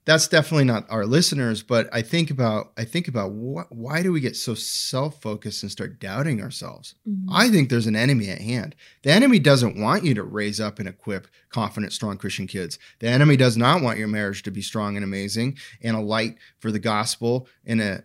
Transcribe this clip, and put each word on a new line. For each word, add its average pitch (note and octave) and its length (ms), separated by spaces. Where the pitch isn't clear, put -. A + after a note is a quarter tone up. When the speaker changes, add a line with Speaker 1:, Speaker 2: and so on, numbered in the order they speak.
Speaker 1:
that's D#3 220
definitely D3+ 380
not A2+ 240
our A2 160
listeners. B2 580
But A#2 300
I A#2 80
think D#3+ 280
about, A#2+ 480
I A2+ 60
think E3+ 240
about G#2+ 220
wh-, B2+ 420
why C3+ 320
do F#3 80
we D#3+ 80
get A#2+ 160
so - 180
self-focused A2 1080
and G2+ 80
start F#2+ 280
doubting A2+ 420
ourselves? - 540
Speaker 2:
Mm-hmm. F#3+ 240
Speaker 1:
I G#3+ 180
think D#3 200
there's A#2 180
an G#2+ 80
enemy A#2 340
at F#2 120
hand. A#2 340
The C#3 100
enemy A#3+ 260
doesn't B2+ 400
want D3 240
you D3+ 120
to G#2 80
raise G#2 360
up G#2+ 200
and G2 100
equip F#2+ 380
confident, G#2 440
strong G2+ 240
Christian G2 300
kids. F2 320
The A2+ 80
enemy C#3 300
does B2+ 180
not C3+ 260
want A2+ 160
your G#2+ 120
marriage G#2 340
to G#2 80
be G2+ 100
strong G#2 360
and G2+ 80
amazing G2+ 520
and A2+ 140
a A2 60
light A2 340
for A2 120
the G#2 80
gospel A#2 680
and A2+ 140
a, G2+ 260